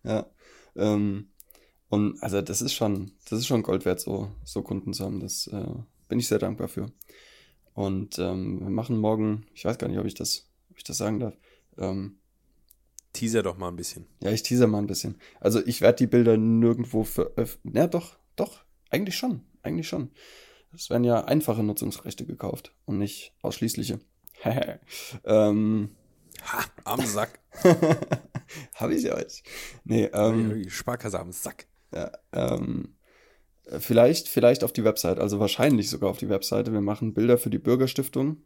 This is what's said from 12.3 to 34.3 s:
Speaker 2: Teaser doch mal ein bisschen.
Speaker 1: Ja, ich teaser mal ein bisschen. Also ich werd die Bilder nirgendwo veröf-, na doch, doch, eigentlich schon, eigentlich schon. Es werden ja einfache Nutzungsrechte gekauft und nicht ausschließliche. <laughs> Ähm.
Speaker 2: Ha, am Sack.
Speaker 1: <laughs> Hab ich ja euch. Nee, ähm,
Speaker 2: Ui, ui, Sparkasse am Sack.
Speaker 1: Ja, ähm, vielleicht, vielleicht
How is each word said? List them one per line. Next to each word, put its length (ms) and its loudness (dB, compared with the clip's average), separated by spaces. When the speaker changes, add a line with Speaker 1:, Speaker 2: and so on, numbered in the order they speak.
Speaker 2:
Teaser 300 0
doch 140 -4
mal 100 -6
ein 80 -6
bisschen. 320 -12
Speaker 1:
Ja, 100 -2
ich 100 0
teaser 260 4
mal 120 2
ein 80 -2
bisschen. 300 -6
Also 240 4
ich 160 -2
werd 180 8
die 80 6
Bilder 300 6
nirgendwo 680 4
veröf-, 600 -4
na 240 2
doch, 300 -4
doch, 260 -6
eigentlich 280 -2
schon, 240 -4
eigentlich 260 -4
schon. 220 -6
Es 160 -14
werden 140 2
ja 220 4
einfache 360 0
Nutzungsrechte 640 -4
gekauft 480 -8
und 140 -2
nicht 420 -6
ausschließliche. 580 -4
<laughs> 360 -2
Ähm. 640 4
Speaker 2:
Ha, 180 -4
am 200 -2
Sack. 340 -4
Speaker 1:
<laughs> 1120 2
Hab 160 -2
ich 120 0
ja 120 -2
euch. 280 -10
Nee, 300 2
ähm, 360 2
Speaker 2:
Ui, 40 -2
ui, 60 -10
Sparkasse 500 -6
am 120 -10
Sack. 360 -12
Speaker 1:
Ja, 180 -8
ähm, 640 -4
vielleicht, 500 6
vielleicht 340 6